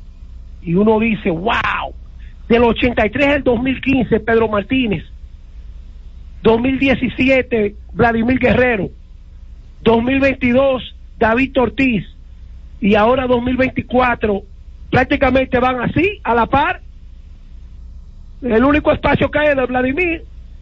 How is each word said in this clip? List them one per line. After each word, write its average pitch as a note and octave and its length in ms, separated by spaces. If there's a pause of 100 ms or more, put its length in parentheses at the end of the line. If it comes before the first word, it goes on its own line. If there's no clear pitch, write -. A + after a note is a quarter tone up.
(640)
Y E3+ 120
uno G#3+ 240
dice, G#3+ 320
"Wow", F#3+ 640 (540)
del D#3+ 160
ochenta A#3 420
y G#3 40
tres C#4 180
al C#4+ 160
dos A#3+ 180
mil C4 180
quince, B3 400
Pedro A3+ 280
Martínez, G#3 560 (1400)
dos A3+ 180
mil C4 180
diecisiete, B3+ 1000 (160)
Vladimir A#3 460
Guerrero, G3 520 (920)
dos A3+ 200
mil C4 180
veintidós, C4 640 (360)
David A#3 400
Ortiz, A#3+ 460 (760)
y G3 140
ahora B3 320
dos B3 160
mil B3 140
veinticuatro, A#3+ 840 (480)
prácticamente C4 720
van B3+ 200
así, F4+ 440
a A#3 100
la A#3 120
par. D4+ 340 (1600)
El A#3 220
único D4 280
espacio C#4+ 380
que - 80
hay D4+ 80
es D4 60
el C4+ 60
de B3+ 80
Vladimir C4+ 580 (380)